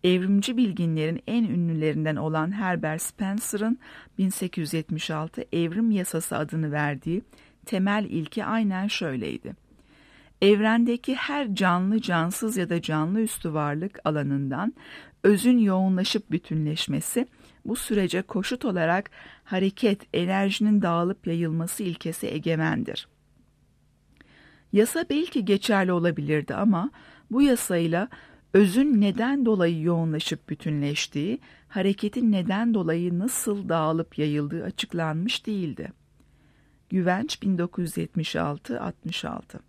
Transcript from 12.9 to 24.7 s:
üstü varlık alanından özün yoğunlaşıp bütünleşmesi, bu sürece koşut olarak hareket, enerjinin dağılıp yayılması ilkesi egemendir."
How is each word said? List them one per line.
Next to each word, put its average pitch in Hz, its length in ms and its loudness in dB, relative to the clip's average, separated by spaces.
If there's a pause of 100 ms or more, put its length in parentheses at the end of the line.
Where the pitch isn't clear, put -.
üstü 170 320 -4
varlık 147 520 -2
alanından 143 680 0 (500)
özün 208 340 6
yoğunlaşıp 190 720 2
bütünleşmesi, 156 960 -2 (380)
bu 226 100 -4
sürece 190 460 0
koşut 247 440 -4
olarak 180 460 0 (320)
hareket, 190 580 0 (120)
enerjinin 196 680 2
dağılıp 175 460 0
yayılması 170 560 -2
ilkesi 165 440 -6
egemendir." 160 800 -2 (1700)